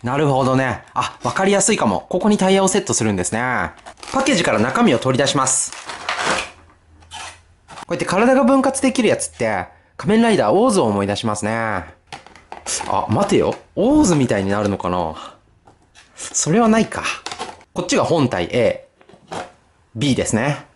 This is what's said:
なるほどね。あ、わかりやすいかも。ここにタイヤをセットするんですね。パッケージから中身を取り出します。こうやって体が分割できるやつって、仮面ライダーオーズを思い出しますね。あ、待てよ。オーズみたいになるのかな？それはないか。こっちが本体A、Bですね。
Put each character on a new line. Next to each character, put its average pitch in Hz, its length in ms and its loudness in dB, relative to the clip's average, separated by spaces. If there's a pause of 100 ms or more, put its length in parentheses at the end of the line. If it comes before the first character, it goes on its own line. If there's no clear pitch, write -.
な 123 120 -4
る 151 120 2
ほ 131 180 2
ど 131 100 2
ね。 131 280 -2 (100)
あ、 - 300 -4
わ 123 80 -2
か 190 140 -2
り 196 60 2
や 196 100 4
す 226 120 2
い - 40 0
か 139 100 0
も。 95 220 -2
こ 185 100 -2
こ 214 100 2
に 208 80 2
タ 190 140 2
イ 190 40 4
ヤ 190 80 4
を 190 40 2
セ 190 120 0
ッ - 40 -4
ト - 100 -4
す 117 100 -2
る 110 80 0
ん 98 40 0
で 90 80 -4
す - 80 -4
ね。 110 400 -4 (400)
パ 269 80 -2
ッ 269 60 -2
ケ 285 80 2
ー - 20 2
ジ 170 80 0
か 139 80 0
ら 107 80 0
中 135 240 0
身 190 100 4
を 113 60 2
取 131 180 0
り 143 40 0
出 139 60 2
し 143 100 -2
ま 131 100 2
す。 - 240 -2
こ - 60 -16 (2000)
う 175 40 -2
や - 20 -2
っ - 20 -8
て 165 80 -4
体 208 300 4
が 277 80 4
分 262 180 4
割 262 180 0
で 262 140 2
き 262 80 0
る 214 60 4
や 131 100 2
つ - 140 -8
っ - 60 -20
て、 104 320 -2 (280)
仮 156 140 4
面 220 100 6
ラ 233 80 4
イ 196 80 4
ダ 110 160 4
ー - 20 4
オ 226 120 4
ー - 20 4
ズ 196 120 4
を 123 40 4
思 101 180 2
い 98 40 0
出 101 80 0
し - 100 -8
ま 107 100 0
す 104 100 -6
ね。 107 400 -4 (1040)
あ、 98 220 -2
待 107 180 0
て 160 100 2
よ。 87 180 0 (200)
オ 277 260 2
ー - 20 4
ズ 185 100 4
み 135 140 2
た 113 100 0
い 98 60 -2
に 98 80 -2
な 104 100 0
る 101 80 0
の 98 80 -2
か 90 120 -4
な？ 85 260 -2 (1000)
そ - 360 -4
れ 208 80 4
は 226 80 4
な 220 120 4
い 220 60 2
か。 - 160 -10 (720)
こ - 80 -6
っ 180 60 -8
ち 277 100 0
が 147 60 2
本 143 260 2
体 87 220 -2
A、 117 360 0 (1080)
B 123 200 2
で 101 100 0
す - 100 -2
ね。 135 300 -2 (100)